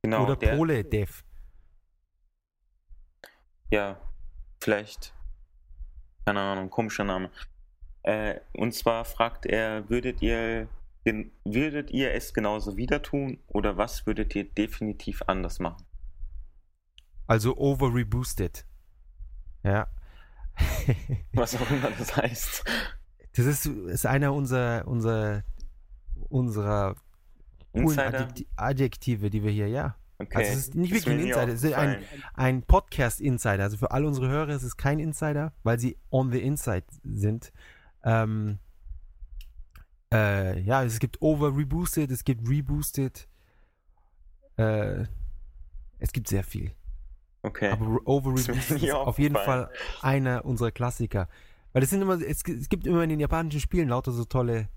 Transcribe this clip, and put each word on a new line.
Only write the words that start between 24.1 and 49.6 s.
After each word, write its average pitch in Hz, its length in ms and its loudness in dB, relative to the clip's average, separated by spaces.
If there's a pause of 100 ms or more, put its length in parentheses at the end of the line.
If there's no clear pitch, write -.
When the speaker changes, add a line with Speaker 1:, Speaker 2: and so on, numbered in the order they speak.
Speaker 2:
unserer, 127 540 0
unserer, 110 560 0 (880)
unserer 104 680 0 (760)
coolen 127 160 4
Speaker 1:
Insider? 135 320 2
Speaker 2:
Adjekti-, 123 260 -6 (100)
Adjektive, 120 760 0
die 104 120 0
wir 107 80 2
hier, 104 180 0
ja. 135 280 -2 (220)
Speaker 1:
Okay. - 180 -4
Speaker 2:
Also 104 160 4
es 131 60 0
ist 135 180 -4
nicht 175 160 2
Speaker 1:
Ist 202 140 2
Speaker 2:
wirklich - 0 -
Speaker 1:
mir - 60 4
Speaker 2:
ein 123 120 2
Speaker 1:
nie 127 60 0
Speaker 2:
Insider, 120 220 2
es 117 120 -2
ist 151 80 4
ein, 139 240 2
Speaker 1:
aufgefallen. 101 260 -12 (120)
Speaker 2:
ein 131 280 2
Podcast-Insider. 120 1040 4
Also 104 140 0
für 113 120 2
alle 139 160 2
unsere 131 220 2
Hörer 147 260 0
ist 131 80 -2
es 123 140 -6
kein 147 240 2
Insider, 151 520 -2 (120)
weil 117 160 4
sie 123 180 0 (120)
on 131 200 4
the 120 100 2
inside 117 460 -2 (160)
sind. 104 500 -2 (520)
Ähm, 110 540 2 (1500)
äh, 98 480 2
ja, 127 240 2
es 113 160 0
gibt - 200 -2
over 147 360 4
reboosted, 147 560 0
es 123 100 -4
gibt 117 260 0
reboosted. 143 800 -2 (1300)
Äh, 107 500 0 (920)
es - 140 -4
gibt 117 160 -6
sehr - 160 0
viel. - 280 -6 (720)
Speaker 1:
Okay. 104 280 0
Speaker 2:
Aber 107 160 0
re-, 113 200 0
over 135 280 2
Speaker 1:
Ist 127 120 2
mir 120 80 -2
Speaker 2:
reboosted 143 280 0
Speaker 1:
nie 165 60 4
Speaker 2:
ist 143 60 2
auf 131 240 0
jeden 147 160 4
Speaker 1:
aufgefallen. 123 320 2